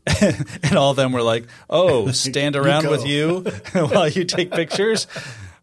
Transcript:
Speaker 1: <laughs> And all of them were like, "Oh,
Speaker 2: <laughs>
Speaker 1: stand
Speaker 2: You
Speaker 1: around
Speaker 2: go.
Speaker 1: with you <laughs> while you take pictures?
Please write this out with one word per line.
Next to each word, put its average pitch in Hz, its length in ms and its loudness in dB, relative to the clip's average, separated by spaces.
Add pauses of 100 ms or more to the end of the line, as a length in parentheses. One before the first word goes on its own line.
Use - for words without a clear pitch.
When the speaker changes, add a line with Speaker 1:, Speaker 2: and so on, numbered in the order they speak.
Speaker 1:
<laughs> - 140 0 (420)
And 160 140 2
all 139 160 4
of 127 40 -2
them 131 140 2
were 123 120 -2
like, 117 240 0 (220)
"Oh, 151 420 2
Speaker 2:
<laughs> - 20 -2
Speaker 1:
stand 143 420 -2
Speaker 2:
You 143 80 0
Speaker 1:
around 143 220 2
Speaker 2:
go. 147 80 -2
Speaker 1:
with 139 120 0
you 151 360 0
<laughs> - 320 -10
while 175 360 2
you 180 160 -2
take 180 280 -2
pictures? 196 560 -2 (540)